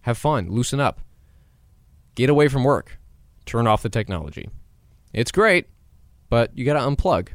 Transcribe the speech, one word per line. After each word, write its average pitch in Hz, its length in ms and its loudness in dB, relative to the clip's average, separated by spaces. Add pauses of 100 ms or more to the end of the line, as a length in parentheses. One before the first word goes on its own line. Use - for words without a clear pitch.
Have 120 160 -2
fun. 120 320 -2
Loosen 127 280 -2
up. 135 220 -2 (1120)
Get 127 160 2
away 147 160 6
from 135 160 0
work. 131 360 0 (480)
Turn 117 200 0
off 107 160 2
the 117 60 -6
technology. 90 600 -6 (640)
It's 113 200 -4
great, 196 340 2 (640)
but 117 280 0
you 127 80 -6
gotta 147 140 2
unplug 139 560 0